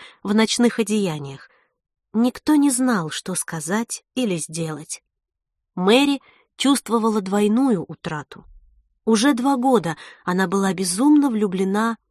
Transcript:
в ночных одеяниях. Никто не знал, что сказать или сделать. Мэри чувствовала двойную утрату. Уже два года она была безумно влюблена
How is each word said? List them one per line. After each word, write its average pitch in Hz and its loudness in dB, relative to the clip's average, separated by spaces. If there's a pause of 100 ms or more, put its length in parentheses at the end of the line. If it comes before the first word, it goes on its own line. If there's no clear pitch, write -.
(220)
в 202 -4
ночных 220 2
одеяниях. 180 -4 (640)
Никто 247 0
не 285 4
знал, 240 -2
что - -8
сказать 170 -6 (100)
или 220 -2
сделать. 160 -10 (720)
Мэри 254 2 (360)
чувствовала 226 0
двойную 208 0
утрату. - -12 (600)
Уже 226 2
два 254 0
года 233 2 (280)
она 185 0
была 190 0
безумно 240 2
влюблена 208 -2 (140)